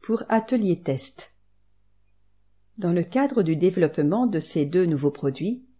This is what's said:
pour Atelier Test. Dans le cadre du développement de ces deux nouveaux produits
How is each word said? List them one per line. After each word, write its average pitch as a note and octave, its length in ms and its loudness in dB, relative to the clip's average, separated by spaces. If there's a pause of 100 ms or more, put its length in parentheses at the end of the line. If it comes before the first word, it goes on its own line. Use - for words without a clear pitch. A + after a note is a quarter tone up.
pour A3 280 -2
Atelier A3 540 0
Test. - 500 -6 (1400)
Dans F3 160 0
le F3 100 2
cadre C4 380 0
du D#3+ 140 2
développement E3+ 720 2
de F#3 120 0
ces D3+ 260 0
deux F3 200 2
nouveaux D3 240 2
produits D3+ 560 -4 (140)